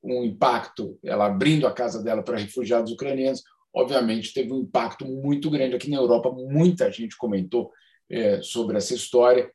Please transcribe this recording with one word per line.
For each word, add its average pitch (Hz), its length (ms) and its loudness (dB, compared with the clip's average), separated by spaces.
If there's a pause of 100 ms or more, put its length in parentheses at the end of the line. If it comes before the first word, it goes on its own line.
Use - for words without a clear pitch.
um 123 220 -2
impacto, 110 800 -2
ela 104 240 0
abrindo 135 400 4
a - 60 2
casa 117 300 -4
dela 107 200 -2
para 117 160 -4
refugiados 113 540 -2
ucranianos, 135 500 -4 (320)
obviamente 117 580 0
teve 123 200 -4
um 135 80 -2
impacto 117 440 -4
muito 143 460 -2
grande 135 240 0
aqui - 160 -4
na 143 60 -2
Europa, 127 340 2
muita 135 640 2
gente 113 240 -10
comentou, 101 560 -2 (360)
é, 104 340 0
sobre 107 340 -4
essa 101 180 -2
história, 123 600 4